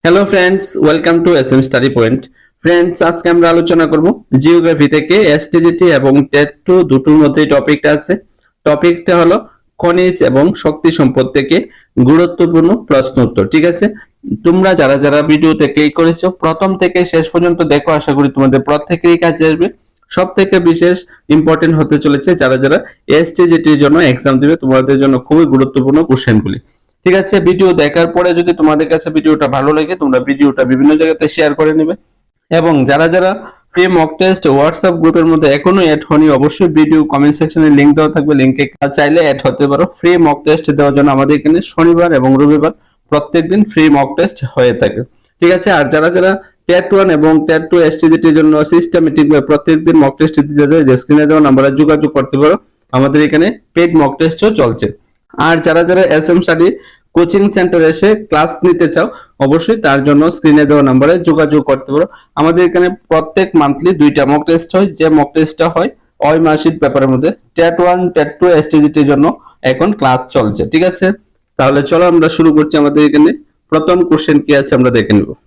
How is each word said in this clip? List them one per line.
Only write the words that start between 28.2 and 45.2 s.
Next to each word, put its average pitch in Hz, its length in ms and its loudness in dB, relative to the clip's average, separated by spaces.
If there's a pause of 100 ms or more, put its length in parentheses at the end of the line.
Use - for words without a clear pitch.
যদি 175 220 -2
তোমাদের 151 320 0
কাছে 160 240 -4
ভিডিওটা 151 300 0 (100)
ভালো 139 200 0
লাগে, 156 240 -4
তোমরা 131 180 0 (100)
ভিডিওটা 139 420 0
বিভিন্ন 139 300 2
জায়গাতে 160 240 0 (100)
শেয়ার 151 240 0
করে 156 200 0
নেবে। 160 160 -2 (560)
এবং 160 240 0 (140)
যারা 151 260 2
যারা 185 160 2 (420)
ফ্রি 180 120 2 (120)
মক 160 140 0 (100)
টেস্ট 190 220 0 (160)
WhatsApp 170 440 -2
গ্রুপের 165 280 2
মধ্যে 156 260 0
এখনো 185 300 0
অ্যাড 156 220 0
হওনি, 156 180 2 (120)
অবশ্যই 151 400 0
ভিডিও 156 220 2 (120)
কমেন্ট 147 260 0
সেকশনে 156 300 0 (100)
লিংক 143 200 4
দেওয়া 151 160 0
থাকবে, 151 260 -2
লিংকে 131 240 0 (340)
চাইলে 151 280 2
অ্যাড 139 200 -2
হতে 131 240 -2
পারো। 143 140 0 (140)
ফ্রি 170 120 0 (160)
মক 143 200 0
টেস্ট 156 200 0 (120)
দেওয়ার 143 180 2
জন্য 143 200 2
আমাদের 139 220 0
এখানে 156 200 0 (140)
শনিবার 170 460 2
এবং 131 120 0 (100)
রবিবার 147 320 2 (380)
প্রত্যেকদিন 180 500 -2 (100)
ফ্রি 156 140 0 (120)
মক 139 120 0 (100)
টেস্ট 185 200 -4 (160)
হয়ে 123 260 0
থাকে। - 200 -2 (400)